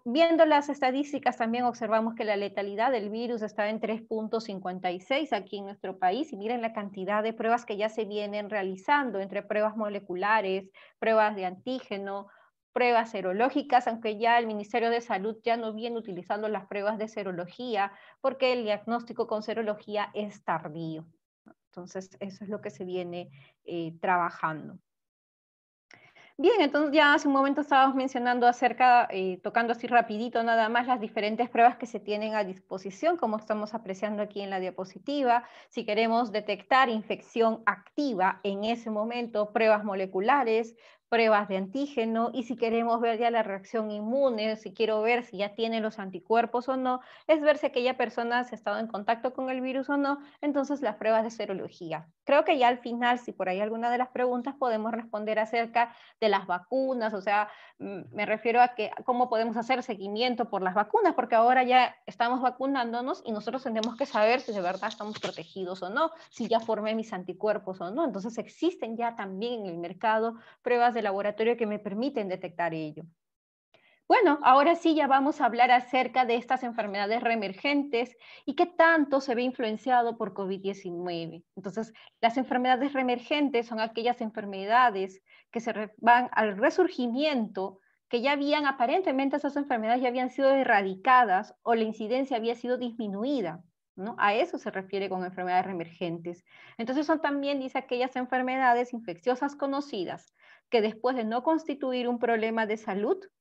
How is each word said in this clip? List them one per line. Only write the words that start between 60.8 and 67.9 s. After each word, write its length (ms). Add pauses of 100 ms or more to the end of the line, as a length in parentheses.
porque 220
ahora 280
ya 320 (100)
estamos 360
vacunándonos 840
y 60
nosotros 320
tenemos 320
que 100
saber 360
si 100
de 80
verdad 300
estamos 300
protegidos 640
o 60
no, 220 (200)
si 180
ya 100
formé 360
mis 180
anticuerpos 640
o 120